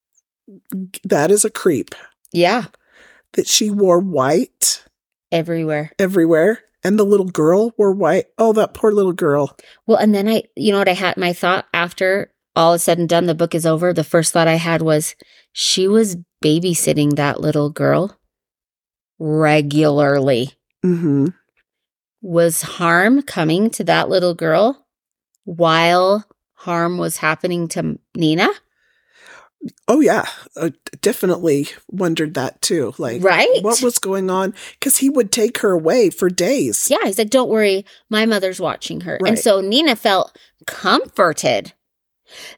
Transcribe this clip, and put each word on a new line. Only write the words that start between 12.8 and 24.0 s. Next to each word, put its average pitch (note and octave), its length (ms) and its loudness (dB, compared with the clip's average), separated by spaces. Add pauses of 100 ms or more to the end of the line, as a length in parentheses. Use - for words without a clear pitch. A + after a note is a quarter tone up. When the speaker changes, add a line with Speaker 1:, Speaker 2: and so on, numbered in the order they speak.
Speaker 2:
said E3+ 160 2
and E3+ 100 -2
done, E3+ 180 2
the E3 80 0
book E3 200 -2
is E3 120 -2
over, E3 260 0
the E3 120 -2
first E3 280 0
thought E3 160 2
I D#3+ 60 2
had E3 280 -2
was, D#3 320 0 (380)
she - 340 -2
was G#3 300 2 (260)
babysitting D3+ 760 0
that C#3+ 240 -2
little D3+ 300 0
girl D3 480 -2 (1000)
regularly. D3 1300 2 (320)
Speaker 1:
Mm-hmm. E3 420 0 (960)
Speaker 2:
Was E3+ 400 0
harm F3+ 600 0
coming F#3 480 -2
to - 140 -8
that E3 240 0